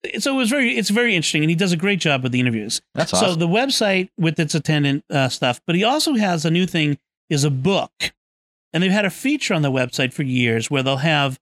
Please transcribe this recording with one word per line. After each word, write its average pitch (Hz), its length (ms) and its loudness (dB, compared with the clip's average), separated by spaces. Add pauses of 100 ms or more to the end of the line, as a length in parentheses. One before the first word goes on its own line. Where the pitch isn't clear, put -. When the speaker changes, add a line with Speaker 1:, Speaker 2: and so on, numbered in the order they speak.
(180)
Speaker 1:
So 269 160 -2
it - 20 0
was 247 140 0
very, 254 260 0
it's 208 140 -2
very 233 260 2
interesting, 156 260 0
and 156 80 2
he 170 60 2
does 180 160 2
a 175 60 2
great 196 200 0
job 139 240 0
with 127 100 -2
the 123 80 2
interviews. 113 400 -2 (140)
Speaker 2:
That's 165 180 -2
Speaker 1:
So - 60 0
Speaker 2:
awesome. 185 220 2
Speaker 1:
the 170 80 2
website 196 680 0
with 165 200 0
its 160 160 -2
attendant, 147 560 0
uh, 135 200 2
stuff, 123 360 -2
but 170 100 0
he 185 80 2
also 294 300 0
has 185 300 0
a 165 60 0
new 175 160 2
thing, 151 320 0 (320)
is 143 120 2
a 151 80 2
book. 143 420 -2 (840)
And 165 80 0
they've 185 100 2
had 208 140 2
a 185 40 -2
feature 269 440 -2
on 160 80 2
the 143 80 2
website 127 420 -2
for - 120 -6
years 120 460 0
where 139 120 0
they'll 135 160 0
have 143 440 0